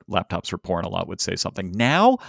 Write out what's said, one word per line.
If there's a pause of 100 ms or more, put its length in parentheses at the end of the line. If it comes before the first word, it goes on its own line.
(100)
laptops
for
porn
a
lot,
would
say
something.
Now, (100)